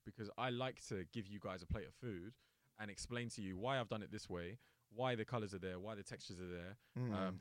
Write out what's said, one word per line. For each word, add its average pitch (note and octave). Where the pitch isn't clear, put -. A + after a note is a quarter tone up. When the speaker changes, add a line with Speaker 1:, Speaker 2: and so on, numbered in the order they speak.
Speaker 1:
because G2+
I B2
like B2+
to F#2+
give G#2
you G2+
guys F#2
a F2
plate G2+
of -
food G#2
and G#2
explain A#2+
to -
you F#2
why B2+
I've A#2
done A2
it F2+
this -
way, F2+
why B2
the A2
colours G#2+
are F#2+
there, F#2
why G#2
the G2+
textures F#2+
are F2+
there, F2
Speaker 2:
Mm. B2
Speaker 1:
um, F#2